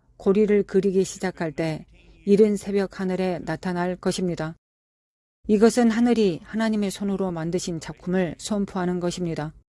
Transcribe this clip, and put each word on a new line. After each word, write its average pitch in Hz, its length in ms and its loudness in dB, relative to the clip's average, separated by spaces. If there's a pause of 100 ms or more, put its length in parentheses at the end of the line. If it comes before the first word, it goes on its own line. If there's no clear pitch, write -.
(160)
고리를 202 460 4
그리기 190 400 2
시작할 175 480 -4
때 156 360 -4 (380)
이른 202 320 6
새벽 196 440 -4
하늘에 185 400 -2
나타날 180 560 -4
것입니다. 175 580 -4 (960)
이것은 220 420 6
하늘이 226 540 2
하나님의 214 480 -2
손으로 196 400 -4
만드신 170 480 -4
작품을 180 580 -4
선포하는 185 640 -2
것입니다. 165 540 -4 (180)